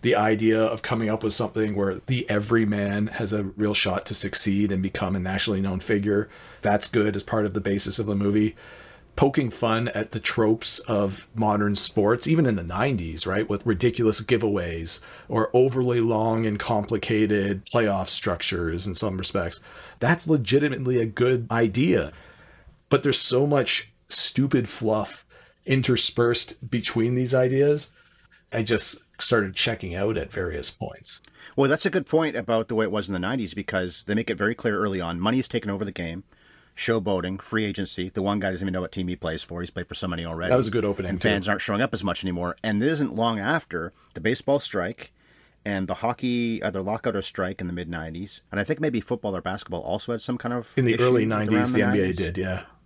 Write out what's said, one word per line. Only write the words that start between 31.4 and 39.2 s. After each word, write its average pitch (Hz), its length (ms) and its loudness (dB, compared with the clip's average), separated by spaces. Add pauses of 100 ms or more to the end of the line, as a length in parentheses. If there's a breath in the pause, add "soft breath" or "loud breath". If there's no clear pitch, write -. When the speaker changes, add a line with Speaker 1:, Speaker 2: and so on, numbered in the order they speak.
Speaker 2:
Well, 139 140 4
that's 156 160 2
a 185 40 2
good 151 160 0
point 160 300 2
about 113 320 0
the 120 60 -2
way 110 100 4
it 95 80 -2
was 101 160 -2
in 101 60 -2
the 90 40 -2
nineties, 104 360 -4
because 92 500 -4
they 104 100 -2
make 113 160 -2
it 98 80 -2
very 104 160 0
clear 107 240 -2
early 98 220 -2
on, 85 200 -6
money 113 180 2
has 127 100 -2
taken 113 220 -4
over 98 140 -4
the 98 80 -8
game. 85 320 -8 (520 soft breath)
Showboating, 95 640 0
free 110 240 -2
agency. 95 460 -4
The - 100 -4
one 101 180 2
guy 98 120 0
doesn't 92 160 -4
even 92 80 -2
know 92 80 -2
what 90 100 -6
team 92 160 -4
he 90 80 -4
plays 80 260 -4